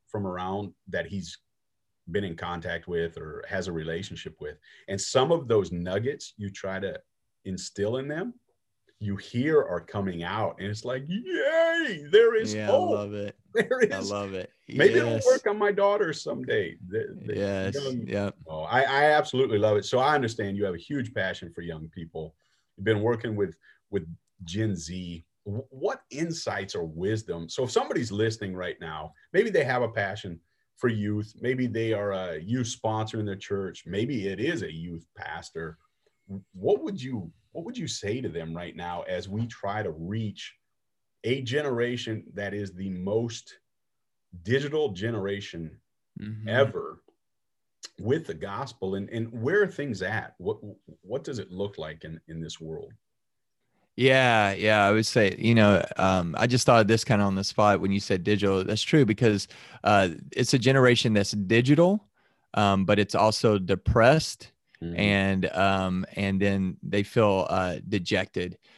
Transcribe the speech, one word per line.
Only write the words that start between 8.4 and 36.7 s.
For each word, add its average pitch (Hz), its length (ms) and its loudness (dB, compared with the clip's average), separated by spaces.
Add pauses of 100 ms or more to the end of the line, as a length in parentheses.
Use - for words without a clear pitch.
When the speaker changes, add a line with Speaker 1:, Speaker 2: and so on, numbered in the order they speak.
Speaker 1:
you 101 160 -4
hear 139 440 2
are 87 200 -2
coming 92 420 -6
out, 98 360 -4
and 98 100 -6
it's 107 160 -8
like, 131 240 -6
"Yay, 311 1000 0
there 226 240 8
is 220 200 0
Speaker 2:
Yeah, 107 140 -2
I - 20 2
Speaker 1:
hope." 339 200 4
Speaker 2:
love 104 240 -2
it. 101 300 -8
Speaker 1:
<laughs> - 100 -20
There 247 280 2
Speaker 2:
I - 160 2
Speaker 1:
is. - 120 -6
Speaker 2:
love 98 240 -4
it. 92 160 -8 (160)
Speaker 1:
Maybe 135 280 6
it'll 117 160 4
Speaker 2:
Yes. 110 160 0
Speaker 1:
work 523 200 4
on 208 100 0
my 208 140 2
daughter 202 420 2
someday. 123 640 -4 (120)
The, 107 360 -4
the - 120 -4
Speaker 2:
Yes. 98 380 -2
Speaker 1:
young, 131 300 -4
Speaker 2:
Yep. 101 300 -2 (140)
Speaker 1:
oh, 80 140 -8
I, 113 200 2
I 135 300 4
absolutely 131 460 2
love 107 180 4
it. 98 80 0
So 123 160 2
I 147 160 4
understand 110 400 -2
you 101 80 -2
have 95 100 -4
a 85 40 -10
huge 123 360 -8
passion 92 380 -4
for - 80 -12
young 80 300 -10
people. 82 440 -12 (420)
You've 98 80 -12
been 107 160 2
working 113 360 -2
with, 95 200 -2 (340)
with 95 140 -4 (380)
Gen 98 320 -2
Z. 87 500 -10 (200)
Wh-, 104 260 -8
what 180 400 -6
insights 123 640 -6
or 87 100 -4
wisdom? 85 640 -6
So - 140 -4
if 120 80 -4
somebody's 214 400 0
listening 104 460 -2
right 90 240 -8
now, 80 320 -12 (200)
maybe 214 180 2
they 175 120 4
have 123 200 0
a 117 60 -2
passion 101 520 -6 (360)
for 123 120 0
youth. 104 520 -2
Maybe 127 280 -2
they 113 240 -2
are 101 180 -2
a 90 300 -6
youth 117 260 -2
sponsor 110 540 -4
in 107 60 -4
their 98 100 -6
church. 98 500 -8
Maybe 104 400 -4
it 98 140 -6
is 139 220 -4
a 80 100 -10
youth 82 340 -12 (100)
pastor. 82 640 -12 (760)
What 202 280 0